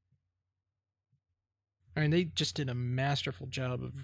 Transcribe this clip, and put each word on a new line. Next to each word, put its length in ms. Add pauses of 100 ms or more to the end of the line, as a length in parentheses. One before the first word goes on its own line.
(2000)
I 60
mean, 80
they 160
just 300
did 140
a 40
masterful 760
job 360
of, 100 (100)